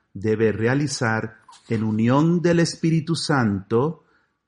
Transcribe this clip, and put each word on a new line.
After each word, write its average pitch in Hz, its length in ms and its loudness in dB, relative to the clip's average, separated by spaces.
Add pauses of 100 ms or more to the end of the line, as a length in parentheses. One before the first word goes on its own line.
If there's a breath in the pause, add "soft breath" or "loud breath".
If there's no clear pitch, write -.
(120)
debe 110 380 0
realizar 113 880 -2 (300)
en 110 160 -2
unión 131 580 2
del 170 160 2
Espíritu 165 560 0
Santo 120 880 -2 (460 soft breath)